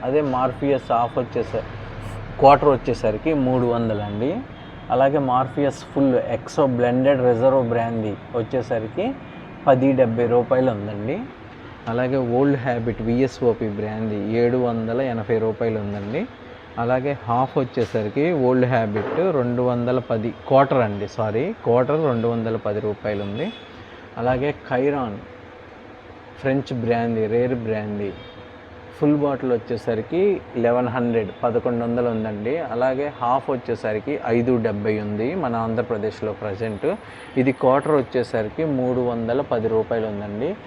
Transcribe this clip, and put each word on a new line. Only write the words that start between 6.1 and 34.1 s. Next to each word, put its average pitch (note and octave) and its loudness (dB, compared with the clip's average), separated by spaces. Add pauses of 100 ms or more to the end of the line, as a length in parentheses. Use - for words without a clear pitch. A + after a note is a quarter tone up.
ఎక్సో - 0 (120)
బ్లెండెడ్ B2+ 4
రిజర్వ్ B2+ 4 (100)
బ్రాందీ A2+ -2 (240)
వచ్చేసరికి A#2 -2 (600)
పది C3+ 6 (100)
డెబ్బై A#2+ 4
రూపాయలు B2+ 4
ఉందండి. G#2 -4 (760)
అలాగే B2+ 0 (180)
ఓల్డ్ C#3 4
హ్యాబిట్ A#2+ -2
విఎస్ఓపి A#2+ 2 (120)
బ్రాందీ G#2+ -4 (220)
ఏడు A#2+ 4 (100)
వందల A2+ 0 (120)
ఎనభై A2+ 0
రూపాయలు A2 0
ఉందండి. G#2 -4 (640)
అలాగే B2+ 0 (140)
హాఫ్ B2 2
వచ్చేసరికి A#2+ 0 (220)
ఓల్డ్ B2+ 4
హ్యాబిట్ G#2+ 0 (200)
రెండు B2 0 (100)
వందల B2 0 (100)
పది, A2+ 0 (200)
క్వార్టర్ C3+ 6
అండి, G2+ -4 (100)
సారీ, A2 0 (220)
క్వార్టర్ B2+ 4
రెండు A#2 0
వందల A2+ -2 (120)
పది G#2 -2
రూపాయలు G#2 -2
ఉంది. A#2+ -4 (720)
అలాగే B2+ 0 (180)
ఖైరాన్ C3 0 (1200)
ఫ్రెంచ్ C3+ -2 (120)
బ్రాందీ, A#2 0 (120)
రేర్ B2 2 (120)
బ్రాందీ G#2 -4 (840)
ఫుల్ D3 4
బాటిల్ C3+ 0
వచ్చేసరికి A2+ -2 (380)
ఎలెవెన్ A#2+ 4
హండ్రెడ్, A#2 0 (100)
పదకొండు A#2+ 0
వందలు A#2+ 0
ఉందండి. A2 -4 (220)
అలాగే C3 0 (100)
హాఫ్ B2 0
వచ్చేసరికి A2+ -4 (220)